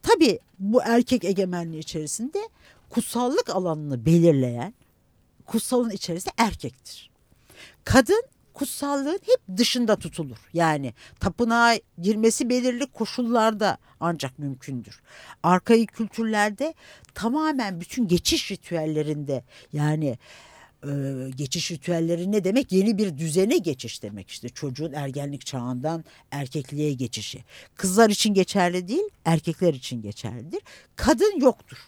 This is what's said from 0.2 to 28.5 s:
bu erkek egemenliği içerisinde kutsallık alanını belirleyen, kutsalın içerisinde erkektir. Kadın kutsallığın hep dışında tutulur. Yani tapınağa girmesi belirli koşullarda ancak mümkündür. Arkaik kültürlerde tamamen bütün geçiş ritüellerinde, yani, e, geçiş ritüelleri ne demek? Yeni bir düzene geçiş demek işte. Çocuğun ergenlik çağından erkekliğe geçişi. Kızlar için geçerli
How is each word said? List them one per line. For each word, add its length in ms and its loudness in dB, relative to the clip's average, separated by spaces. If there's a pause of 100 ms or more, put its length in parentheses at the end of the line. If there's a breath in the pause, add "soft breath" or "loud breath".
bu 240 2
erkek 420 2
egemenliği 580 -2
içerisinde 680 -6 (420 soft breath)
kutsallık 600 -2
alanını 560 -2
belirleyen, 680 4 (720)
kutsalın 440 0
içerisinde 460 -6
erkektir. 760 -4 (720 loud breath)
Kadın 380 6 (320)
kutsallığın 720 -4
hep 300 0
dışında 400 2
tutulur. 560 -12
Yani 420 0 (260 loud breath)
tapınağa 540 2 (240)
girmesi 500 2
belirli 380 0
koşullarda 920 0 (220 soft breath)
ancak 380 -4
mümkündür. 640 -10 (420 loud breath)
Arkaik 500 4
kültürlerde 840 -2 (400 loud breath)
tamamen 680 -2
bütün 280 -4
geçiş 420 0
ritüellerinde, 960 -4 (280 loud breath)
yani, 460 -2 (680 loud breath)
e, 40 -10 (480)
geçiş 340 -6
ritüelleri 600 -2
ne 120 0
demek? 280 0
Yeni 260 4
bir 200 -2
düzene 400 2
geçiş 440 -4
demek 280 -12
işte. 180 -12
Çocuğun 440 -8
ergenlik 540 -8
çağından 580 -6 (260 soft breath)
erkekliğe 640 -4
geçişi. 520 -8 (300 loud breath)
Kızlar 360 4
için 240 2
geçerli 540 0